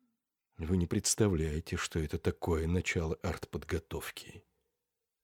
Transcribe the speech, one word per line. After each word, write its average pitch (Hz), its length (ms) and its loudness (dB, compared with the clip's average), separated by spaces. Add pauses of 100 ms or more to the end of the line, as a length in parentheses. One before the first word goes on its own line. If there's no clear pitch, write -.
(580)
Вы 87 200 0
не 85 100 2
представляете, 85 920 2
что - 220 -2
это 78 180 -2
такое 82 500 0
начало 85 560 2
артподготовки. - 1200 -6 (800)